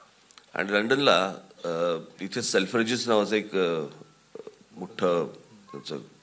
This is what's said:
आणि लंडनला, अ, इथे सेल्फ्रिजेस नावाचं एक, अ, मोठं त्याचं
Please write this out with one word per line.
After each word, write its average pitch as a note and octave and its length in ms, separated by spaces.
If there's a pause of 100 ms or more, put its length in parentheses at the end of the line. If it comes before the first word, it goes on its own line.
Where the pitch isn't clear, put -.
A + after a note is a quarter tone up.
(540)
आणि G2 180
लंडनला, G#2 640 (320)
अ, E2+ 40 (520)
इथे G2 200
सेल्फ्रिजेस A2+ 640
नावाचं G#2+ 280
एक, G2 200
अ, E2+ 300 (840)
मोठं F2 560 (440)
त्याचं C#2 260 (260)